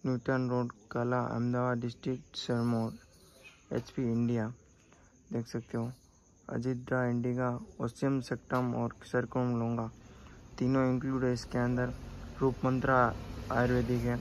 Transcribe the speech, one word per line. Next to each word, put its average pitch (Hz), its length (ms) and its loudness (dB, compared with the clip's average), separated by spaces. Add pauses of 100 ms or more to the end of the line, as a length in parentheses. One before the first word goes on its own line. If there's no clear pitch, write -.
न्यूटन 127 440 2
रोड, 123 220 0 (200)
कला, 123 280 2
अहमदाबाद 123 600 0
डिस्ट्रिक्ट, 127 560 -6
सिरमौर, 117 560 0 (800)
एचपी 120 300 -4
इंडिया। 117 440 2 (880)
देख 117 140 -2
सकते 117 320 -6
हो 117 120 -2 (580)
अजिद्रा, 127 580 0
इंडिका, 123 420 0 (320)
ओसियम 135 420 0
सेक्टम 127 520 -2
और 117 180 0 (120)
सरकोम 123 540 0
लोंगा 117 320 -2 (680)
तीनों 131 300 4
include 127 360 0
है 123 80 2
इसके 123 260 -2
अंदर। 123 360 2 (460)
रूप 131 240 2
मंत्रा 131 320 4 (560)
आयुर्वेदिक 123 480 2
है। 120 200 0